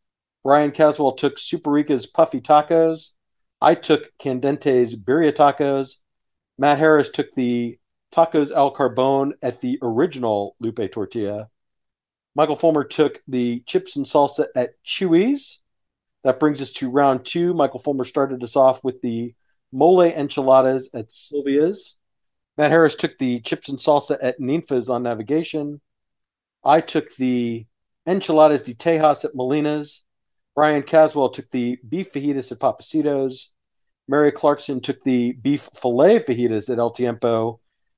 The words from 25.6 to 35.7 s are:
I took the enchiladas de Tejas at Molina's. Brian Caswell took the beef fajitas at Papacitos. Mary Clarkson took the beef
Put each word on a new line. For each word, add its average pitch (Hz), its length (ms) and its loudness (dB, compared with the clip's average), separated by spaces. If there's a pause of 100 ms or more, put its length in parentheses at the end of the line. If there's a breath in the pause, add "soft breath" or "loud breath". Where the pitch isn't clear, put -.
I 151 180 4
took - 360 -6
the 120 480 -4 (420)
enchiladas 156 560 4
de 123 100 -14
Tejas 156 520 0
at - 100 -8
Molina's. 147 680 -4 (520)
Brian 147 280 2
Caswell 147 460 2
took - 220 -12
the 123 260 -4 (100)
beef 175 260 -8
fajitas 139 380 -4
at 117 80 -12
Papacitos. 139 880 -2 (580)
Mary 147 240 4
Clarkson 147 480 -2
took - 240 -8
the 123 300 0
beef 139 420 -4